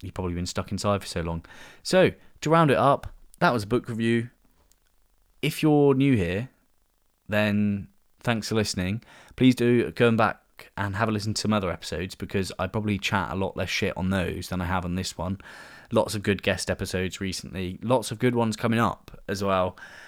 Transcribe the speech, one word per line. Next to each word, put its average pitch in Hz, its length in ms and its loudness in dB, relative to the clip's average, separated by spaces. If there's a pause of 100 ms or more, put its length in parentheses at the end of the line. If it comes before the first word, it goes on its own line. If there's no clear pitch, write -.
you've 98 120 -12
probably 90 200 -4
been 87 120 -4
stuck - 260 -6
inside 101 300 0
for - 40 -14
so - 140 -6
long. 82 240 -6 (380)
So, 180 300 4 (280)
to 147 100 -2
round 160 200 6
it 120 60 4
up, 127 300 2 (320)
that 175 140 2
was 117 100 0
a 98 40 -8
book 117 220 -2
review. 117 420 0 (1120)
If - 220 -2
you're 147 320 6
new 135 220 4
here, 98 320 0 (800)
then 104 600 0 (320)
thanks 113 280 -4
for 110 60 -2
listening. 104 480 -2 (340)
Please 127 180 6
do 120 380 4
go 120 160 4
and 113 100 4
back - 580 -4
and 98 200 -6
have 110 120 0
a 110 40 0
listen 107 220 -2
to - 60 -4
some 107 120 0
other 95 180 0
episodes 82 440 -8
because 98 440 -4
I 101 100 -4
probably 104 300 -2
chat 95 320 -2
a 82 60 -6
lot 95 200 -4
less 92 120 -4
shit - 280 -2
on 92 140 -2
those 85 380 -2
than 92 120 -4
I 90 40 -4
have 90 200 -2
on 87 100 -4
this 90 240 -6
one. 92 200 -4 (540)
Lots 110 220 2
of 104 80 -4
good 98 200 0
guest 95 280 -2
episodes 92 500 -4
recently. 92 640 -8
Lots 113 280 -2
of 110 80 -8
good 123 160 2
ones 113 220 0
coming 113 240 0
up - 480 -4
as 101 160 -4
well. 92 320 0 (320)